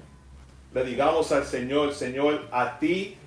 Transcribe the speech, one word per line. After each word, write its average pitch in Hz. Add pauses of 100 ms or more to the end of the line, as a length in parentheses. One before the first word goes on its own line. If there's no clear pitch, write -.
(720)
le 127
digamos 151
al 139
Señor: 139
"Señor, 139
a 123
ti 180